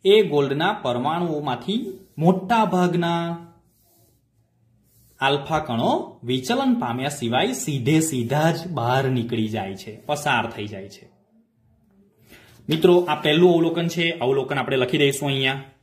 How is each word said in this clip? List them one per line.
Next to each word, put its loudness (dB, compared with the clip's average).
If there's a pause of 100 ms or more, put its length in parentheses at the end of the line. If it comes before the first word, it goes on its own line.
એ 8
ગોલ્ડના 2
પરમાણુઓમાંથી -2 (360)
મોટા 4
ભાગના 0 (2000)
આલ્ફા -2
કણો -2 (320)
વિચલન 0
પામ્યા -4
સિવાય -2
સીધે 0
સીધા 0
જ -2 (100)
બહાર 0
નીકળી -2
જાય -6
છે, -16
પસાર -2
થઈ -10
જાય -14
છે. -20 (1600)
મિત્રો, 6 (100)
આ -4
પહેલું 6
અવલોકન 0
છે. -2 (120)
અવલોકન 0
આપણે -2
લખી 0
દઈશું 0
અહીંયા. -2 (180)